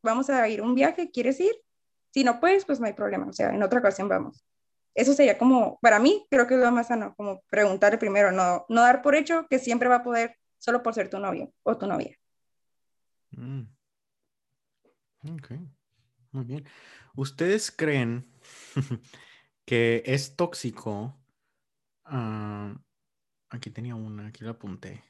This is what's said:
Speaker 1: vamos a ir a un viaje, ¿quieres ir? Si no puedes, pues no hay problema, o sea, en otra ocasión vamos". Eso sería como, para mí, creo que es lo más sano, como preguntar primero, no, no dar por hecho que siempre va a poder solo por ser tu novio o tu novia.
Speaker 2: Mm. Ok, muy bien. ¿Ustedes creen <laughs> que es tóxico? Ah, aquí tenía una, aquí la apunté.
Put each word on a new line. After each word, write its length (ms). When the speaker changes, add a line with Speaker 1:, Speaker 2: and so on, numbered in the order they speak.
Speaker 1:
vamos 280
a 180
ir 120
a 20
un 120
viaje, 360
¿quieres 300
ir? 120
Si 100
no 160
puedes, 260
pues 140
no 80
hay 60
problema, 340
o 60
sea, 180
en 120
otra 160
ocasión 300
vamos". 360
Eso 180
sería 240
como, 440
para 180
mí, 320
creo 160
que 80
es 60
lo 100
más 160
sano, 300
como 320
preguntar 500
primero, 320
no, 380
no 120
dar 220
por 120
hecho 340
que 100
siempre 300
va 80
a 60
poder 340
solo 240
por 120
ser 140
tu 100
novio 340
o 140
tu 100
novia. 300
Speaker 2:
Mm. 300
Ok, 280
muy 140
bien. 200
¿Ustedes 560
creen 540
<laughs> 260
que 400
es 300
tóxico? 840
Ah, 720
aquí 220
tenía 240
una, 320
aquí 160
la 80
apunté. 580